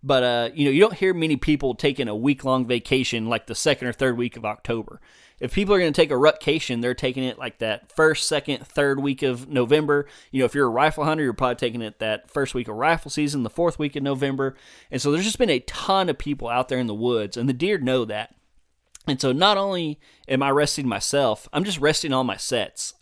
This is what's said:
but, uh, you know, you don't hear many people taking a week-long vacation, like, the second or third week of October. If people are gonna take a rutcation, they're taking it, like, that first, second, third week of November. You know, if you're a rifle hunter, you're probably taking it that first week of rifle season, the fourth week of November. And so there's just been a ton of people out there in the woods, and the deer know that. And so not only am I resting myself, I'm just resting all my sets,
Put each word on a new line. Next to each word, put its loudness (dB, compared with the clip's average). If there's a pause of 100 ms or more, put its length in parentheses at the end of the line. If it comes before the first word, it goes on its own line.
but, 2
uh, 2
you 2
know, 4
you 6
don't 4
hear 2
many 0
people 0
taking -2
a -6
week-long 0
vacation, 0
like, -4
the -10
second 0
or -4
third 0
week -4
of -12
October. -6 (400)
If -6
people 2
are 4
gonna 2
take 2
a 0
rutcation, 2
they're 0
taking -4
it, -6
like, -12
that -6
first, 2
second, -4
third 0
week -2
of -2
November. 2 (240)
You -2
know, 4
if 0
you're 4
a 2
rifle 0
hunter, 0
you're 0
probably -2
taking -4
it -12
that -4
first -2
week -4
of -8
rifle 0
season, -2
the -4
fourth 0
week -4
of -4
November. -2 (340)
And -4
so 2
there's 2
just -2
been 4
a 2
ton 0
of -2
people -6
out 0
there -2
in -2
the -4
woods, 0
and 0
the 2
deer 0
know 0
that. -8 (720)
And -2
so 2
not 4
only -2 (280)
am 0
I 2
resting 2
myself, 0
I'm 0
just -4
resting 2
all 2
my -4
sets, -6